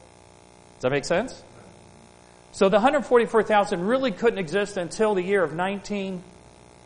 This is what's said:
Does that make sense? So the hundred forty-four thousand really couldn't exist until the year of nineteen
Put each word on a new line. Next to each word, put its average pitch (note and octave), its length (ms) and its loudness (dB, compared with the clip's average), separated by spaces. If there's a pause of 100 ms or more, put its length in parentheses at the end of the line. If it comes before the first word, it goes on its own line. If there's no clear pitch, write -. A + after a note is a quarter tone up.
(760)
Does - 80 -16
that B2+ 100 0
make C#3 120 0
sense? G3 380 -4 (1120)
So G3 160 2
the G3+ 120 4
hundred C4+ 260 2
forty-four A#3 360 2
thousand G3+ 440 0
really C4 260 0
couldn't A3+ 260 0
exist G3 380 -4
until G#3 380 -2
the F#3 80 0
year G3 200 0
of D#3 120 -2
nineteen F#3+ 680 -6 (640)